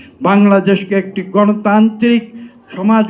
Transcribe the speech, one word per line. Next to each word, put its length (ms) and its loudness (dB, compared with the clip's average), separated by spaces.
বাংলাদেশকে 760 2
একটি 180 -10
গণতান্ত্রিক 880 0
সমাজ 340 0